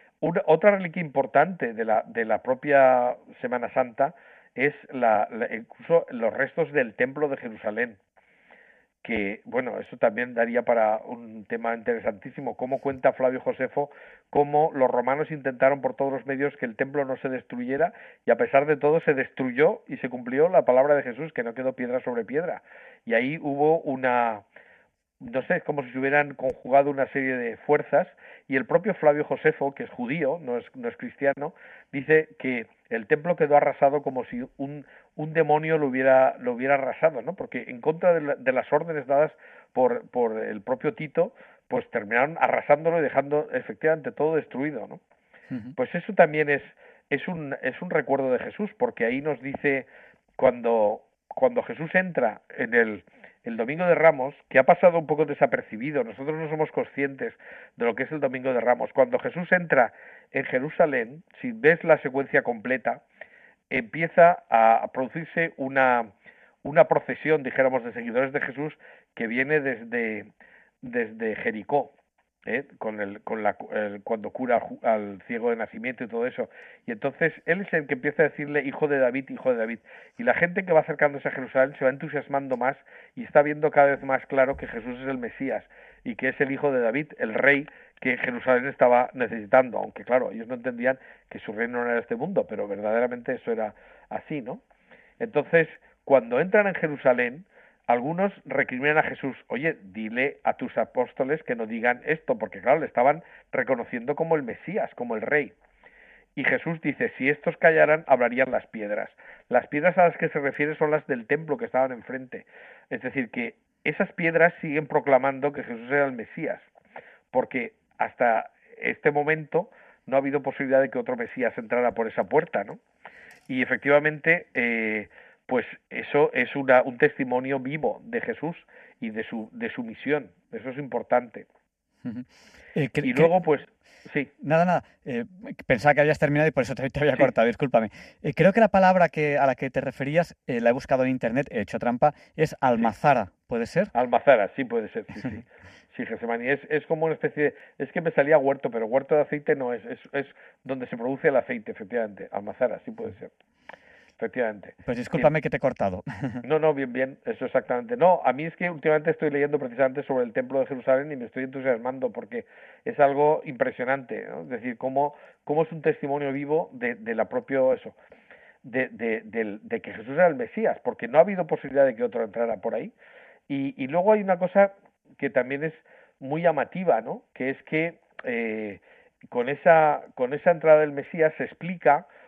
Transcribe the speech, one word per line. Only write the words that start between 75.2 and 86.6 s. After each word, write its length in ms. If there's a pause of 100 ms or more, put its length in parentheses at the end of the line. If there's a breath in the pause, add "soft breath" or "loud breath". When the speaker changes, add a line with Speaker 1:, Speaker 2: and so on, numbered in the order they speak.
Speaker 1:
ciego 240
de 60
nacimiento 480
y 40
todo 180
eso. 240 (360 loud breath)
Y 60
entonces 400 (140)
él 160
es 100
el 140
que 80
empieza 300
a 60
decirle, 340
"Hijo 240
de 100
David, 320
hijo 220
de 60
David". 200 (400 loud breath)
Y 60
la 100
gente 300
que 80
va 80
acercándose 480
a 40
Jerusalén 460
se 60
va 60
entusiasmando 640
más 200 (380 loud breath)
y 100
está 180
viendo 280
cada 220
vez 100
más 240
claro 300
que 100
Jesús 340
es 80
el 100
Mesías 460 (400 soft breath)
y 120
que 140
es 100
el 100
hijo 220